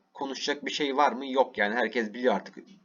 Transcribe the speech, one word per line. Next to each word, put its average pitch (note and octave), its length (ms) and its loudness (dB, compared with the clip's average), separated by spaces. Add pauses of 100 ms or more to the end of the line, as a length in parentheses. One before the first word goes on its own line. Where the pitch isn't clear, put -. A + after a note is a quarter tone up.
(140)
konuşacak C3+ 520 -6
bir C3 60 -4
şey C#3 260 -2
var C#3+ 140 6
mı? C3 200 -8
Yok B2+ 260 2
yani. G#2 180 2
Herkes A2+ 380 0
biliyor B2 220 2
artık - 220 -8 (280)